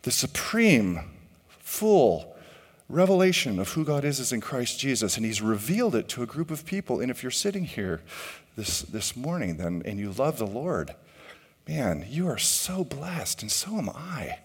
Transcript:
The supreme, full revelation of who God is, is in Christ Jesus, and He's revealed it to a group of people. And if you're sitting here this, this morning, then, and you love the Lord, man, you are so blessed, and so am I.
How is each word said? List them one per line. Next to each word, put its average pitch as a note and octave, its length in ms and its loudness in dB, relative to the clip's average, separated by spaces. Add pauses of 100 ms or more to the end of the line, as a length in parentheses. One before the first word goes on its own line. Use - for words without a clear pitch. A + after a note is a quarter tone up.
The B2+ 80 -2
supreme, A#2+ 880 4 (480)
full C#3+ 840 4 (540)
revelation F3+ 720 4
of G2 140 -2
who D#3+ 120 0
God C#3+ 180 0
is, C#3+ 160 0
is B2+ 140 -2
in A#2 80 0
Christ B2 400 -4
Jesus, A#2+ 360 0
and A2+ 100 0
He's G#2+ 160 -2
revealed A#2+ 520 2
it A2 140 0
to - 140 -6
a A#2+ 40 -4
group D3+ 240 -6
of D#3 140 -6
people. F#3+ 360 -2
And B2+ 100 0
if A#2+ 120 -6
you're - 80 -6
sitting G3 340 -2
here F#2+ 360 -4 (560)
this, - 240 -4
this - 340 -6
morning, B2 440 -4
then, F2 260 -2
and G2+ 140 -6
you G2+ 120 -6
love C3 280 0
the A2+ 80 -2
Lord, G#2+ 480 -4 (720)
man, G2 420 -2
you D#3+ 200 -2
are A#2 100 -2
so - 440 0
blessed, D#3+ 600 -6
and G#2+ 100 -4
so G#3+ 240 -2
am A2 140 -2
I. C#3+ 540 -8